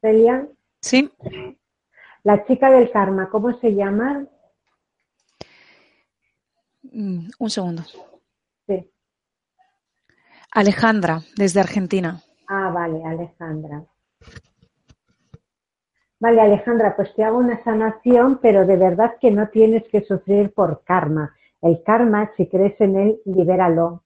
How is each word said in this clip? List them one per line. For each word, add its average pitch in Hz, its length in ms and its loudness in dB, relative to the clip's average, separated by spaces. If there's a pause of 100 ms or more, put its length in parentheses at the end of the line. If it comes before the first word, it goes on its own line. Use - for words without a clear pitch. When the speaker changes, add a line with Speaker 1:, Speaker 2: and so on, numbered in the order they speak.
Speaker 1:
Celia. 233 460 2 (340)
Speaker 2:
Sí. 269 300 0 (1120)
Speaker 1:
La 208 220 0
chica 262 260 2
del 247 200 6
karma, 190 380 -2
¿cómo 220 300 -4
se 226 140 0
llama? 220 520 -4 (2500)
Speaker 2:
Mm, 196 460 -10 (100)
un 220 100 -6
segundo. 175 340 -8 (840)
Speaker 1:
Sí. 185 240 -8 (1600)
Speaker 2:
Alejandra, 196 720 0 (140)
desde 196 240 0
Argentina. 185 640 -4 (260)
Speaker 1:
Ah, 196 260 -4
vale, 165 320 -6
Alejandra. 160 760 -12 (2250)
Vale, 226 220 4
Alejandra, 208 540 2
pues 196 200 -6
te 214 80 -2
hago 220 140 0
una 240 260 -2
sanación, 240 800 0
pero 196 240 4
de 190 100 4
verdad 185 460 2
que 240 100 4
no 208 180 -2
tienes 220 400 2
que 208 120 0
sufrir 202 520 -2
por 165 300 -2
karma. 156 500 -2 (280)
El 170 220 2
karma, 214 520 0
si 180 120 -2
crees 196 340 -2
en 196 160 2
él, 208 280 0
libéralo. 175 800 0